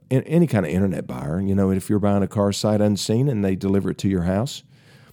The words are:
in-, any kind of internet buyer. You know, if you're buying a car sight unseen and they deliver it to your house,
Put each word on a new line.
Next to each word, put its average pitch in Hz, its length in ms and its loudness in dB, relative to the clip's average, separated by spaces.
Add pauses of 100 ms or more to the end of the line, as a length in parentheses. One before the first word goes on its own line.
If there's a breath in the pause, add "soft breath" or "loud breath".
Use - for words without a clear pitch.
in-, 131 140 2
any 165 240 2
kind 98 180 0
of 73 60 -4
internet 92 340 0
buyer. 73 360 -6
You 98 120 0
know, 95 180 4
if 95 180 -2
you're 104 100 2
buying 101 240 2
a 92 40 0
car 101 240 0
sight 104 300 0
unseen 107 460 0
and 107 160 -2
they 95 120 0
deliver 95 360 0
it - 80 -8
to 104 80 -2
your 92 160 0
house, 98 400 -2 (500 soft breath)